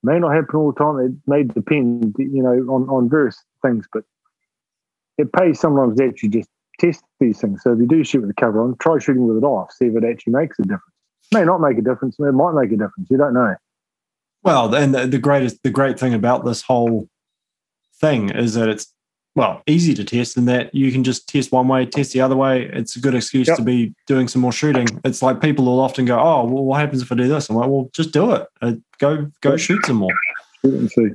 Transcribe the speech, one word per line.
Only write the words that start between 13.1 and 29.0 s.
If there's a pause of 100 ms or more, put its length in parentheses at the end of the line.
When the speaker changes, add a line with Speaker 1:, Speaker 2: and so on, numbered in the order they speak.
Speaker 1:
You
don't
know. (840)
Speaker 2:
Well,
and
the,
the
greatest,
the
great
thing
about
this
whole (920)
thing
is
that
it's, (420)
well,
easy
to
test
in
that
you
can
just
test
one
way,
test
the
other
way.
It's
a
good
excuse
Speaker 1:
Yep.
Speaker 2:
to
be (100)
doing
some
more
shooting.
It's
like
people
will
often
go,
"Oh,
well,
what
happens
if
I
do
this?"
I'm
like,
"Well,
just
do
it. (160)
Uh, (260)
go, (120)